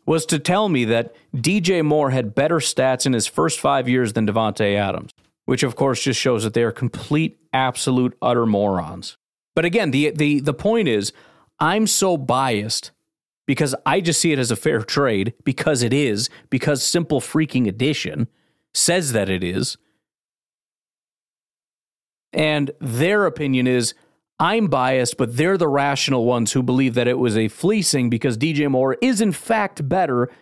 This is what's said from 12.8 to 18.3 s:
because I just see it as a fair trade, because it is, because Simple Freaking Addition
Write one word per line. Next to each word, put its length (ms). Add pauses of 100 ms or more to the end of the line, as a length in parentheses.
because 280 (120)
I 160
just 180
see 120
it 60
as 120
a 60
fair 260
trade, 500 (100)
because 400
it 120
is, 340 (220)
because 320
Simple 380
Freaking 460
Addition 640 (460)